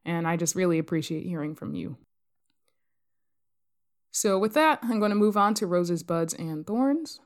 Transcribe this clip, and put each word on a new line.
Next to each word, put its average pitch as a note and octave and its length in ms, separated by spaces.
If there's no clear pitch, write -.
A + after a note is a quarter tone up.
and E3+ 220
I E3 100
just E3 160
really F3+ 240
appreciate D#3+ 480
hearing D#3 300
from - 180
you. - 240
So G3 280
with G#3+ 160
that, D4+ 260
I'm A#3 180
gonna G#3 160
move G#3 220
on G#3 180
to G#3 120
Roses, F3 340
Buds, E3 320
and D#3+ 320
Thorns. C#4 600